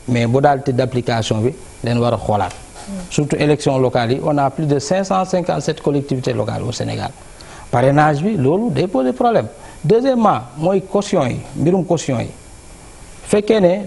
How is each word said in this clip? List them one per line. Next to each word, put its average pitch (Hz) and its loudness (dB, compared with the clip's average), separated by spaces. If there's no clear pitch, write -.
mais 120 2
modalité 139 2
d'application 120 0
bi 123 2
leen 120 0
war 120 2
a - 2
xoolaat. 101 -2
Surtout 151 0
élection 147 2
locale 123 2
yi, 139 0
on 151 0
a 139 2
plus 156 -4
de 143 2
cinq 185 0
cent 190 0
cinquante-sept 170 -2
collectivités 139 -2
locales 110 -4
au 117 -4
Sénégal. 113 -6
Parrainage 143 4
bi, 220 0
loolu 175 2
day 160 0
poser 254 0
problème. 185 2
Deuxièmement, 220 4
mooy 185 0
caution 190 0
yi, 117 -4
mbirum 175 2
caution 139 0
yi. 107 -4
Fekkee 214 2
ne 190 4